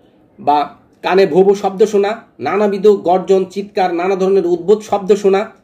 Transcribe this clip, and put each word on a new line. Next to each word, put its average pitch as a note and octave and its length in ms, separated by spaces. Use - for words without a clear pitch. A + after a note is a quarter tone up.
বা C#3+ 400
কানে F#3 240
ভো E3+ 180
ভো G3 120
শব্দ G3 300
শোনা, G#3 380
নানাবিধ G3 480
গর্জন, F#3 580
চিৎকার, F#3+ 480
নানা F3+ 220
ধরনের F#3 300
উদ্ভট F3 360
শব্দ G3+ 340
শোনা, G3+ 360